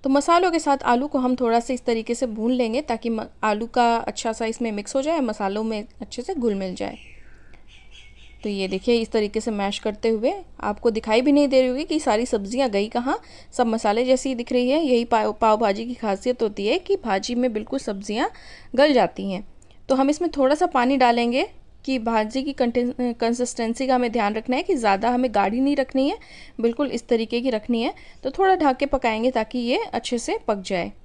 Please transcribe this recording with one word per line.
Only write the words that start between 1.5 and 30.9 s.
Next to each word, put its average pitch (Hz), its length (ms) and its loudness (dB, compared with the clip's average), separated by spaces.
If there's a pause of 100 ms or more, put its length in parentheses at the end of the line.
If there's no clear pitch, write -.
सा 247 140 -4
इस 247 100 -6
तरीके 226 300 -2
से 254 120 -2
भून 220 240 -2
लेंगे, 247 300 0
ताकि 233 280 -4
म-, 220 140 -2 (220)
आलू 214 220 0
का 233 300 4
अच्छा 226 360 -4
सा 226 140 -4
इसमें 226 260 -4
मिक्स 208 240 -6
हो 269 60 0
जाए, 311 180 0
मसालों 214 440 -2
में 220 200 -4 (160)
अच्छे 240 220 -12
से 381 120 -6
घुल 233 200 0
मिल 190 200 -4
जाए। - 240 -8 (1400)
तो 214 60 -6
ये 196 200 -2
देखिए, 190 260 0
इस 226 180 0
तरीके 214 280 0
से 226 100 -4
मैश 202 280 -2
करते 214 300 -4
हुए 226 260 0 (260)
आपको 208 300 -2
दिखाई 220 300 2
भी 285 120 4
नहीं 285 160 4
दे 262 120 6
रही 254 80 4
होगी 262 160 -2
कि 311 160 -2
सारी 226 260 2
सब्जियां 240 440 -2
गई 202 180 0
कहाँ, 254 320 -2 (320)
सब 247 140 2
मसाले 226 380 0
जैसी 262 300 2
दिख 240 180 -6
रही 247 180 2
है। 320 140 2
यही 240 200 4
पाव, 214 280 2
पाव 214 240 4
भाजी 220 300 0
की 247 80 -8
खासियत 233 480 -2
होती 208 240 -2
है 285 120 0
कि 392 180 -2
भाजी 214 380 -2
में 247 180 0
बिल्कुल 214 260 -6
सब्जियां 214 500 -4 (460)
गल 285 180 6
जाती 196 400 2
हैं। 185 160 -8 (400)
तो 262 60 2
हम 269 160 2
इसमें 330 260 -2
थोड़ा 277 180 4
सा 349 120 0
पानी 269 300 2
डालेंगे 240 520 2 (360)
कि 262 140 -2
भाजी 226 440 -2
की 285 100 -6
कंटेन-, 247 480 0
कंसिस्टेंसी 240 840 -2
का 262 80 4
हमें 247 180 0
ध्यान 214 220 0
रखना 240 220 -2
है 330 60 -2
कि 381 120 0
ज़्यादा 226 360 2
हमें 247 240 0
गाढ़ी 208 260 2
नहीं 277 160 2
रखनी 269 340 0
है, 440 80 -6 (420)
बिल्कुल 233 260 0
इस - 220 -6
तरीके 226 320 0
की 262 100 0
रखनी 226 320 -2
है। 311 120 -2 (280)
तो 269 80 -4
थोड़ा 381 240 4
ढक 294 220 4
के 285 100 0
पकाएंगे, 247 440 0
ताकि 233 280 -2
ये 240 180 0
अच्छे 247 420 -4
से 370 200 -4 (100)
पक 208 80 0
जाए। 190 360 -4 (120)